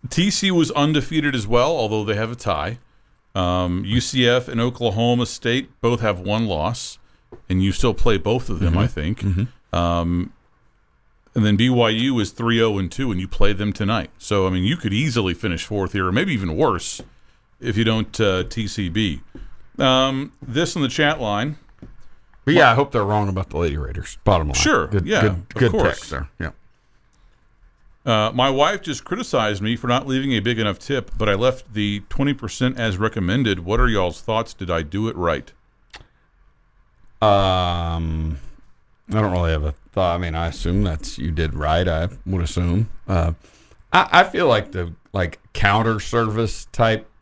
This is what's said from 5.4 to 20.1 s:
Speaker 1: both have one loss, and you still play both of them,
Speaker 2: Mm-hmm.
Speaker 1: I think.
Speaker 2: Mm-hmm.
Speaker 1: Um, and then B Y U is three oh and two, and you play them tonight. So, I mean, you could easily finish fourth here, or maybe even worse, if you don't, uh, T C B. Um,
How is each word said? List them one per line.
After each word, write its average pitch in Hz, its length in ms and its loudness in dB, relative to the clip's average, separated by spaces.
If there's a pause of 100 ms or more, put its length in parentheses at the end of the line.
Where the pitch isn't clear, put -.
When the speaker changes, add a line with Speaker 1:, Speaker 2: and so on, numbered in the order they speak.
Speaker 1:
both 117 180 2
have 104 200 -2
one 104 280 -2
loss, 90 500 -4 (520)
and 92 120 2
you 95 120 2
still 117 200 2
play 107 240 6
both 117 320 -2
of 92 100 -2
them, 87 140 2
Speaker 2:
Mm-hmm. 85 60 2
Speaker 1:
I - 80 4
think. 80 340 -4
Speaker 2:
Mm-hmm. 98 560 -4
Speaker 1:
Um, 87 540 0 (1040)
and 110 100 2
then 104 120 2
B 120 120 4
Y 120 200 4
U 117 300 0
is 101 120 -2
three 117 300 0
oh 110 160 2
and 92 120 -2
two, 131 220 -4
and 90 80 -2
you 95 80 -6
play 101 240 8
them 101 220 -2
tonight. 104 440 -2
So, 98 300 0
I - 20 2
mean, 92 140 0
you 104 140 0
could 85 160 -4
easily 113 400 0
finish 85 320 -4
fourth 98 260 -4
here, 95 160 -2
or 92 60 -2
maybe 175 180 0
even 95 240 -2
worse, 110 460 -2 (580)
if 117 160 -4
you 110 80 2
don't, 110 380 -2
uh, 92 220 2
T 107 220 -6
C 95 220 -6
B. 85 360 -2 (540)
Um, 135 540 0 (100)